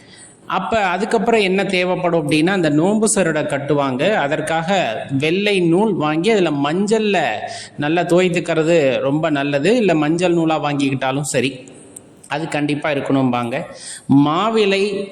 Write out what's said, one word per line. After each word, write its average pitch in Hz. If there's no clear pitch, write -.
அப்ப 185
அதுக்கப்புறம் 208
என்ன 190
தேவைப்படும் 175
அப்படின்னா, 156
அந்த 185
நோன்பு 202
சருடை 160
கட்டுவாங்க. 143
அதற்காக 156
வெள்ளை 190
நூல் 185
வாங்கி 156
அதுல 180
மஞ்சள்ல 190
நல்லா 156
தோய்த்துக்கிறது 165
ரொம்ப 151
நல்லது. 143
இல்ல, 185
மஞ்சள் 170
நூலா 160
வாங்கிக்கிட்டாலும் 139
சரி, 135
அது 156
கண்டிப்பா 147
இருக்கணும்பாங்க. 131
மாவிலை 196